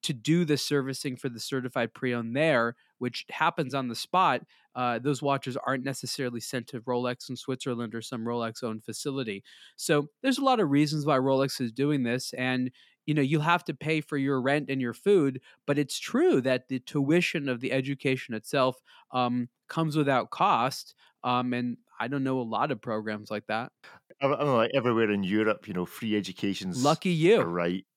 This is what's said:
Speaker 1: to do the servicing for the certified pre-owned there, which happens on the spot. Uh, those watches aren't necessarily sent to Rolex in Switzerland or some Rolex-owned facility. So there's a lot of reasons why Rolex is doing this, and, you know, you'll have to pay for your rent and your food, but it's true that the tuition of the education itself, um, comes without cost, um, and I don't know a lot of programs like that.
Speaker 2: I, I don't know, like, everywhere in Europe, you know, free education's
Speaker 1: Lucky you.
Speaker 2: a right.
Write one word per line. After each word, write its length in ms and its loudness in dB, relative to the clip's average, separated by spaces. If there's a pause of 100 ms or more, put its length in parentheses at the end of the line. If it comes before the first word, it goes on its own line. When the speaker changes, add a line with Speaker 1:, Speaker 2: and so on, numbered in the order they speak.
Speaker 1:
to 100 -4
do 320 2
the 100 2
servicing 600 -2
for 120 -6
the 100 -12
certified 520 -4
pre-owned 440 -4
there, 400 2 (240)
which 320 -6
happens 420 -2
on 140 -2
the 80 -6
spot. 460 2 (340)
Uh, 240 0
those 200 -2
watches 460 -2
aren't 180 -2
necessarily 560 -6
sent 280 -8
to 140 -10
Rolex 460 -4
in 80 -8
Switzerland 600 -6
or 80 -6
some 200 -8
Rolex-owned 600 -4
facility. 600 -6 (340)
So 320 0 (120)
there's 160 2
a 60 -2
lot 160 4
of 100 4
reasons 380 2
why 100 4
Rolex 420 2
is 120 -2
doing 320 0
this, 300 -2
and, 360 -2 (380)
you 80 2
know, 80 4
you'll 180 2
have 220 2
to 100 -6
pay 260 -2
for 160 -8
your 240 2
rent 300 0
and 100 -2
your 140 -2
food, 480 4 (240)
but 140 2
it's 180 -2
true 440 2
that 260 0
the 120 -4
tuition 680 0
of 100 -2
the 120 -2
education 640 -2
itself, 400 0 (360)
um, 380 0 (200)
comes 280 0
without 320 2
cost, 640 0 (300)
um, 280 0
and 260 -2 (220)
I 100 -2
don't 140 -2
know 160 0
a 40 -4
lot 260 -2
of 100 -2
programs 520 -6
like 160 -6
that. 240 -4 (500)
Speaker 2:
I, 60 2
I 20 4
don't 120 0
know, 160 2
like, 180 4
everywhere 340 4
in 140 2
Europe, 440 2
you 60 -8
know, 140 -2
free 280 -4
education's 680 -2
Speaker 1:
Lucky 260 2
you. 300 4
Speaker 2:
a 60 0
right. 400 -2 (120)